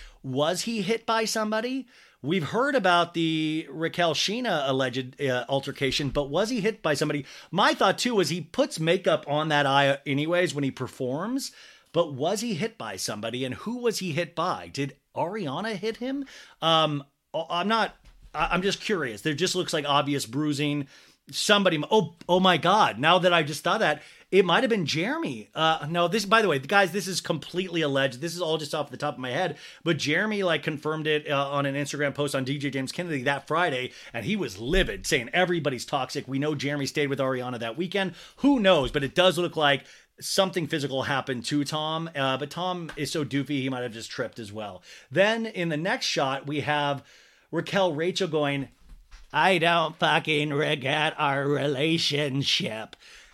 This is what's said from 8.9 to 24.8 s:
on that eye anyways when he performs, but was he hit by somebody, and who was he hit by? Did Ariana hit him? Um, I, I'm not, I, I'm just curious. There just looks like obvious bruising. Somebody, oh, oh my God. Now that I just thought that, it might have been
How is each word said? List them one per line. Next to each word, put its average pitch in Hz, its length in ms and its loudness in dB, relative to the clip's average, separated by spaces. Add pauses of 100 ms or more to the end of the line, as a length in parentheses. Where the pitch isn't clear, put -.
on 151 220 0
that 147 180 4
eye 139 400 4
anyways 151 480 2
when 143 120 -2
he 135 40 0
performs, 139 840 -6 (400)
but 160 200 2
was 170 280 0
he 233 140 -2
hit 196 220 -4
by 110 200 -8
somebody, 113 480 -4
and 127 100 -4
who 233 220 -8
was 240 220 0
he 185 120 -4
hit 165 240 -4
by? 135 380 -4
Did 139 240 -6 (180)
Ariana 180 600 -4
hit 214 180 -6
him? 269 300 -6 (360)
Um, 156 440 4 (280)
I, 160 180 -4
I'm 175 180 0
not, 220 260 2 (400)
I, 156 160 0
I'm 180 120 2
just 196 180 0
curious. 139 400 -2
There 156 120 0
just 156 220 0
looks 180 160 -2
like 151 160 -2
obvious 143 380 2
bruising. 147 640 -2 (440)
Somebody, 190 580 4
oh, 214 260 4 (120)
oh 180 140 4
my 185 160 6
God. 165 420 4
Now 165 200 6
that 180 120 4
I 170 120 4
just 143 200 -6
thought 185 160 0
that, 156 220 2 (300)
it 190 140 6
might 175 160 4
have 254 80 2
been 208 160 0